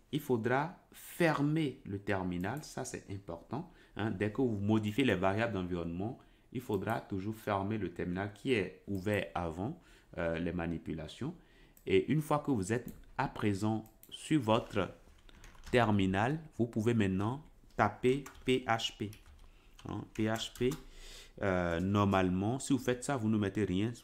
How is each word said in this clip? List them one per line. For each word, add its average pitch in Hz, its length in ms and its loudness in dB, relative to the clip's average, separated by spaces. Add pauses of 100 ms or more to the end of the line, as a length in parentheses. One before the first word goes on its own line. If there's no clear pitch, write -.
(120)
il 147 80 -2
faudra 127 580 0 (140)
fermer 151 920 0
le 98 140 -6
terminal, 95 640 -2
ça - 220 -10
c'est - 260 -10
important, 101 600 -10 (260)
hein. 107 160 -2
Dès 101 180 -2
que 107 100 -4
vous 117 180 0
modifiez 107 460 2
les 110 120 4
variables 98 360 2
d'environnement, 90 680 -4 (340)
il - 80 -6
faudra 104 400 -2
toujours 101 340 -6
fermer 104 440 -2
le 92 140 -4
terminal 92 400 -4
qui 135 200 -2
est 95 340 0
ouvert 98 480 -2
avant, 87 460 -4 (380)
euh, 82 200 0
les 87 140 -2
manipulations. 82 800 -6 (500)
Et - 280 4
une 151 100 2
fois 147 160 2
que 147 140 0
vous 98 200 0
êtes - 220 -4 (240)
à 135 80 0
présent 107 640 0 (180)
sur - 320 0
votre 110 540 2 (760)
terminal, 110 680 4 (160)
vous 117 100 2
pouvez 117 280 2
maintenant 104 500 2 (320)
taper 123 460 2 (220)
P 127 240 2
H 113 280 0
P. 104 140 -6 (760)
Hein, - 160 -8 (100)
P 110 100 0
H 110 320 -2
P, 123 140 2 (720)
euh, 87 380 2
normalement, 98 800 2
si - 120 -2
vous 135 60 2
faites 123 240 -2
ça, 143 140 -2
vous 110 120 0
ne 110 80 2
mettez 104 280 0
rien, 95 280 0 (120)